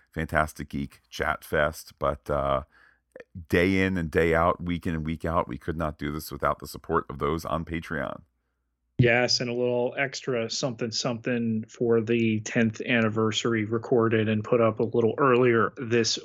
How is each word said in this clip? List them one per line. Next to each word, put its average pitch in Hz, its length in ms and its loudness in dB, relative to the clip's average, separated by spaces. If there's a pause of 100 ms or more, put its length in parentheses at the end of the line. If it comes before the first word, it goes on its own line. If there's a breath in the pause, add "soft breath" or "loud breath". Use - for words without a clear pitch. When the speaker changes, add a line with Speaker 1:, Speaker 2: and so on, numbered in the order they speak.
(120)
Speaker 1:
Fantastic 78 560 -2
Geek 69 400 -8
Chat - 340 -4
Fest, 78 560 -2
but, 73 320 -4
uh, 69 320 0 (840 soft breath)
day 95 320 4
in 95 160 0
and 85 140 -2
day 82 240 2
out, 85 280 2
week 87 240 -4
in 87 80 -2
and 78 120 -6
week 80 180 -6
out, 85 240 0
we 62 100 -10
could 80 180 -6
not 78 220 -4
do 73 140 -4
this 78 180 -8
without 73 300 -2
the 73 80 -14
support - 400 -4
of 73 100 -10
those 73 280 -2
on 80 180 -4
Patreon. 80 560 -6 (800)
Speaker 2:
Yes, 120 420 4
and 123 80 -4
a 120 60 -4
little 123 420 0
extra 131 540 -4
something 120 400 -6
something 117 800 -2
for 117 320 2
the 113 400 2
tenth 110 420 0
anniversary 110 840 0
recorded 113 640 2
and 107 160 0
put 123 160 4
up 110 200 2
a 120 40 2
little 110 340 2
earlier 123 580 4
this 117 480 0